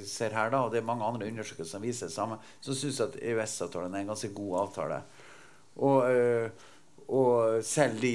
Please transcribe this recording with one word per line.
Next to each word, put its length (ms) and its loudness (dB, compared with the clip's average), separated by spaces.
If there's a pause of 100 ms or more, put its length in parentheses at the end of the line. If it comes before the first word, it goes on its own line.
ser 300 -4
her 160 2
da, 120 2
og 80 -2
det 80 2
er 60 -4
mange 200 -2
andre 220 -4
undersøkelser 480 -8
som 80 -8
viser 240 -4
det 60 -10
samme, 240 -4 (240)
som 160 -4
synes 260 -2
at 160 -6
E 160 -2
U 80 2
S-avtalen 500 -6
er 100 -4
en 80 -4
ganske 240 -6
god 240 -4
avtale. 400 -4 (760)
Og, 220 4 (100)
eh, 600 2 (400)
og 580 4
selv 340 2
de 140 2